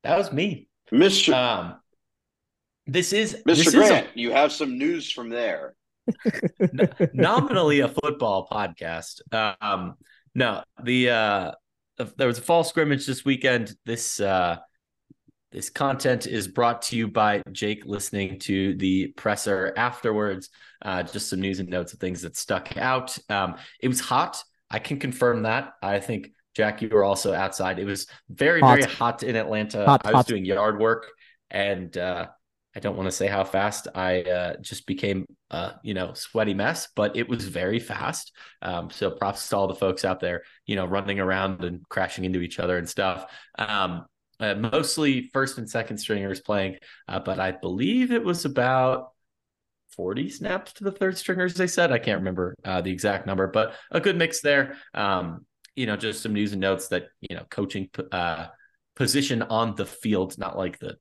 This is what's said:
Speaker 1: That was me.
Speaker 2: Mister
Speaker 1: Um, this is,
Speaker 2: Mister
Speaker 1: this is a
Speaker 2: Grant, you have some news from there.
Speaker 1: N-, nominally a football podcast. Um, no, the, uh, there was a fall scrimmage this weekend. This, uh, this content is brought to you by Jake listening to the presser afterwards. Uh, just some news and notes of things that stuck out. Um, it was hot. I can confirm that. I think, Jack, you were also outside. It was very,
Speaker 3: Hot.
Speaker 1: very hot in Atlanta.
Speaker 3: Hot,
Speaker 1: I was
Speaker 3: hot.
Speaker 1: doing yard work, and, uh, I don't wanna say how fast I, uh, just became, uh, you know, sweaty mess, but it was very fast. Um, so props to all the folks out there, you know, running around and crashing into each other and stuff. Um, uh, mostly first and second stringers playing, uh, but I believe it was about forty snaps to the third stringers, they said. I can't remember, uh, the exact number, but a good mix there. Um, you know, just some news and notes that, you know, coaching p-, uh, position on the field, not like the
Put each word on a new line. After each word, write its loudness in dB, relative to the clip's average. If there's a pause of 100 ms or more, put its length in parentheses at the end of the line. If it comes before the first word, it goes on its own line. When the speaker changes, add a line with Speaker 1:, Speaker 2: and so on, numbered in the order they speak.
Speaker 1:
That 4
was 0
me. -2 (220)
Speaker 2:
Mister 6
Speaker 1:
Um, 0 (1080)
this 2
is, 0
Speaker 2:
Mister 8
Speaker 1:
this 8
is 4
a 10
Speaker 2:
Grant, 8
you -2
have 6
some -4
news -2
from -8
there. -4 (840)
Speaker 1:
N-, 2 (240)
nominally 4
a 4
football -2
podcast. -6 (120)
Um, -2 (400)
no, 0 (180)
the, 4
uh, 2 (640)
there 4
was 2
a -12
fall 4
scrimmage 0
this -4
weekend. 2 (140)
This, -4
uh, 2 (960)
this -10
content 0
is -4
brought 0
to -4
you 0
by 2 (100)
Jake -4
listening -4
to 0
the 2
presser -2
afterwards. -2 (340)
Uh, -4
just -8
some -2
news -2
and -6
notes -4
of -16
things -6
that -10
stuck -4
out. -2 (140)
Um, -2 (260)
it -2
was 0
hot. 0 (260)
I -4
can -6
confirm 2
that. -2
I 0
think, -6 (240)
Jack, 0
you -4
were 6
also 2
outside. -2
It -4
was -4 (200)
very, 4
Speaker 3:
Hot. 10
Speaker 1:
very 2
hot -2
in -2
Atlanta. -2
Speaker 3:
Hot, 6
Speaker 1:
I -2
was 6
Speaker 3:
hot. 6
Speaker 1:
doing -2
yard 2
work, 2 (420)
and, -2
uh, -4 (480)
I -12
don't -4
wanna -2
say 0
how 2
fast 0
I, 0
uh, -2
just -14
became, -2 (240)
uh, -6 (100)
you -6
know, -4
sweaty -2
mess, -2
but 0
it -4
was -4
very -2
fast. -6 (300)
Um, -6
so -2
props -6
to 0
all 2
the -4
folks -2
out -2
there, -4 (220)
you -4
know, -2
running -2
around 0
and -8
crashing -4
into 0
each -6
other 0
and -6
stuff. -4 (280)
Um, -4 (340)
uh, 0
mostly 0
first -2
and -10
second -4
stringers -4
playing, -2 (300)
uh, -4
but -4
I 0
believe 0
it 0
was -2
about 2 (840)
forty -4
snaps -8
to -14
the -2
third -2
stringers, -2
they 0
said. 2
I 2
can't 0
remember, -2 (100)
uh, 0
the -2
exact -2
number, 0
but 0 (160)
a 0
good 2
mix 0
there. 2 (160)
Um, -2 (320)
you -2
know, 0
just -6
some -4
news 0
and -4
notes 0
that, -2 (160)
you -12
know, -12
coaching -4
p-, -10
uh, -4 (500)
position 0
on 0
the -4
field, -2
not -8
like -4
the -12